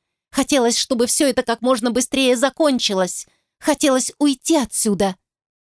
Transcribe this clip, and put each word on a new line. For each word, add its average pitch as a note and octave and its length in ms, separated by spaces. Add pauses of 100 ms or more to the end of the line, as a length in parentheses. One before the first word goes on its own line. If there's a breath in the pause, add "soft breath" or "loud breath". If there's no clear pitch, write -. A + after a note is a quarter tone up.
(320)
Хотелось, B3+ 460
чтобы B3 300
всё D4 200
это B3+ 160
как A3+ 180
можно B3 300
быстрее B3+ 440
закончилось. A#3+ 920 (340)
Хотелось C4+ 560
уйти D4 400
отсюда. G3+ 580 (480)